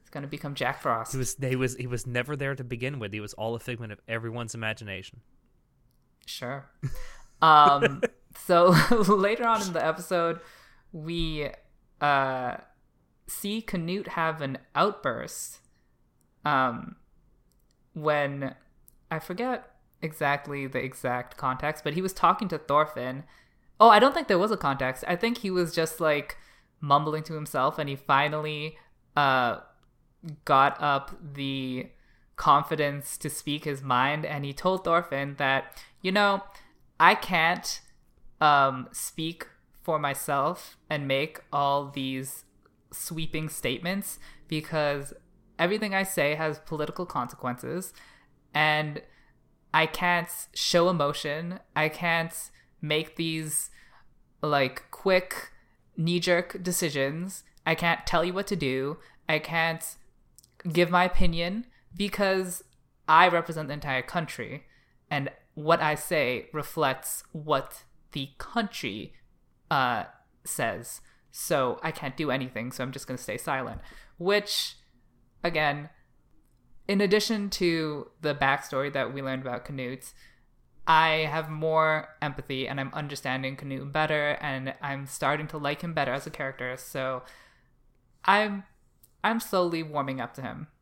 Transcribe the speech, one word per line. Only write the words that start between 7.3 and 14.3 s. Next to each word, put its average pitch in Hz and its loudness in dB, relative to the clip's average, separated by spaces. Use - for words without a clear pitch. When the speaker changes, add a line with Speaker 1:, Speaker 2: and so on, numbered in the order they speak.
Speaker 1:
Um, 147 8
<laughs> - -20
so 175 6
<laughs> 165 8
later 208 4
on 220 2
in 185 -4
the 151 -2
episode, 170 -2
we, 160 -4
uh, 135 0
see 214 -6
Canute 185 -4
have 160 -2